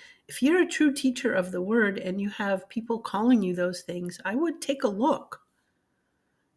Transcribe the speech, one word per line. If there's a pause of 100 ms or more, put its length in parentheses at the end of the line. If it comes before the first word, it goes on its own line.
(280)
if
you're
a
true
teacher
of
the
word
and
you
have
people
calling
you
those
things,
I
would
take
a
look. (1160)